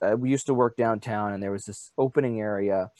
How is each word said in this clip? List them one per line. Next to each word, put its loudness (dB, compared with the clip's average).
uh, 2
we 0
used 0
to 2
work 4
downtown, -2
and -6
there -4
was -6
this -14
opening 2
area 0